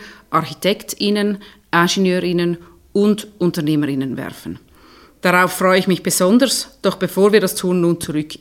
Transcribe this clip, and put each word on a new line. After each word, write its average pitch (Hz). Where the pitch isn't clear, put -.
ArchitektInnen, 202
IngenieurInnen 175
und 208
UnternehmerInnen 147
werfen. -
Darauf 180
freue 185
ich 190
mich 175
besonders, 208
doch 190
bevor 196
wir 214
das 180
tun, 180
nun 170
zurück 151